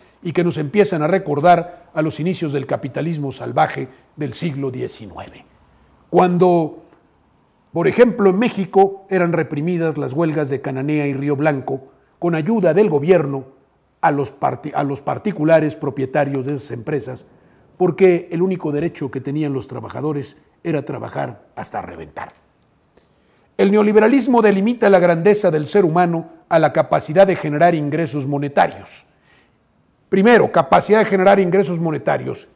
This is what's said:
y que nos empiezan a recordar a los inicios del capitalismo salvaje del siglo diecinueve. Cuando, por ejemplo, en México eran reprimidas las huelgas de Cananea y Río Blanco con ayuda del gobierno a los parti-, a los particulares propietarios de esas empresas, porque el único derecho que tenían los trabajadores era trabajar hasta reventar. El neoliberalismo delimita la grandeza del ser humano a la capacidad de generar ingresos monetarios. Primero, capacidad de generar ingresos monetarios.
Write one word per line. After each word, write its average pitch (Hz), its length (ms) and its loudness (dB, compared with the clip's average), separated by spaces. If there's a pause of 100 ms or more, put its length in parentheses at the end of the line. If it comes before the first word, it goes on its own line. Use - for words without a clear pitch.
(220)
y 170 100 -8
que 175 120 0
nos 170 140 -2
empiezan 165 440 0
a 156 60 0
recordar 170 840 0
a 156 80 -2
los 156 180 -4
inicios 170 320 -4
del 135 140 -4
capitalismo 139 640 -6
salvaje 127 560 -4 (280)
del 143 180 -8
siglo 139 360 -6
diecinueve. 117 720 -14 (640)
Cuando, 180 760 2 (880)
por 170 160 0
ejemplo, 214 420 4
en 185 80 0
México 196 720 0
eran 175 220 0
reprimidas 165 640 -2
las 135 140 -6
huelgas 156 360 -2
de 131 120 -4
Cananea 143 460 -2
y 139 80 -2
Río 139 220 -2
Blanco 135 460 -2 (360)
con 170 160 -2
ayuda 170 400 0
del 208 160 4
gobierno 143 560 2 (540)
a 160 120 2
los 143 200 -4
parti-, 139 420 -6
a 147 100 -2
los 139 160 -6
particulares 156 720 0
propietarios 139 720 -4
de 147 80 -6
esas - 160 -12
empresas, 127 560 -8 (500)
porque 180 540 2
el 170 120 -2
único 175 300 -4
derecho 147 380 -6
que 135 100 -8
tenían 143 320 -4
los 131 160 -8
trabajadores 127 680 -8 (280)
era 156 200 -4
trabajar 127 680 -10
hasta - 260 -10
reventar. - 520 -16 (1200)
El 196 140 2
neoliberalismo 220 720 4
delimita 208 480 2
la 196 80 6
grandeza 175 540 2
del 151 160 -2
ser 202 160 2
humano 170 420 2 (220)
a 165 100 2
la 156 140 2
capacidad 160 540 2
de 180 100 2
generar 160 400 2
ingresos 147 500 -4
monetarios. - 800 -4 (1000)
Primero, 196 420 4
capacidad 180 500 2
de 202 40 4
generar 196 340 4
ingresos 180 400 0
monetarios. 139 760 -4